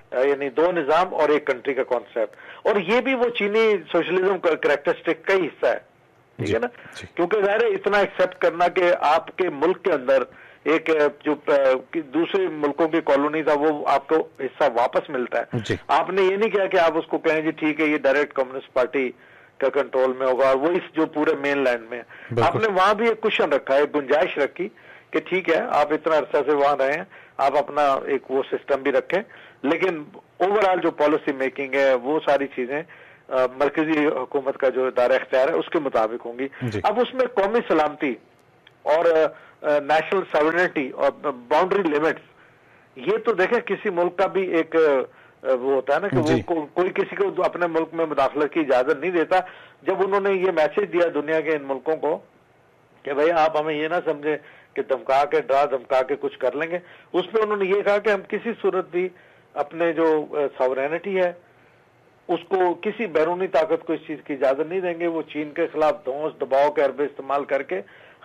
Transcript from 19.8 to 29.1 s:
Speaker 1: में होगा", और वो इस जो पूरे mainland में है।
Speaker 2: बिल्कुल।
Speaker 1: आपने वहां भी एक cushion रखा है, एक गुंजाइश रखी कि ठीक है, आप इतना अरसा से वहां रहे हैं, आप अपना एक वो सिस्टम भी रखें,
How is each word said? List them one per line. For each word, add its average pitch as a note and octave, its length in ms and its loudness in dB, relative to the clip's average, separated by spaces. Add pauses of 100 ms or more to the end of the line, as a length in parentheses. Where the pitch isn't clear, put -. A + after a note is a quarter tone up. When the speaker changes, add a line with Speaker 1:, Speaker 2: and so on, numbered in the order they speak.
Speaker 1:
में C3 60 0
होगा", C3 240 4
और C3+ 60 4
वो D3 140 0
इस F3 120 0 (140)
जो D#3 100 0
पूरे D#3 260 0
mainland C#3 480 0
में A#2 180 -12
है। A#2 80 -14 (260)
Speaker 2:
बिल्कुल। A#2 120 2
Speaker 1:
आपने F3 220 2
वहां G3 280 4
भी A#3 140 0
एक A3 120 0
cushion G#3+ 240 2
रखा C#3 300 0
है, C#3+ 80 6
एक C#3+ 100 0
गुंजाइश D3 460 0
रखी E3+ 300 -2 (440)
कि D#3 80 0
ठीक F3 300 -4
है, D#3+ 180 0
आप D3 240 2
इतना D#3 240 0
अरसा D3 260 0
से C#3 100 2
वहां C#3+ 240 4
रहे C3+ 160 0
हैं, F3 140 -6 (340)
आप C3+ 160 2
अपना C#3+ 520 2
एक C3+ 220 -2
वो C3 120 0
सिस्टम C#3 340 -2
भी C3+ 140 -2
रखें, C3+ 320 0 (420)